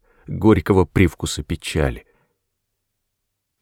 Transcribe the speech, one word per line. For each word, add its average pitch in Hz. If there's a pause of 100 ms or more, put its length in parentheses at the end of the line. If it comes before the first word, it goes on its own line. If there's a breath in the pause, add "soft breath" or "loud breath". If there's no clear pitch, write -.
(260)
горького 95
привкуса -
печали? 73 (1500)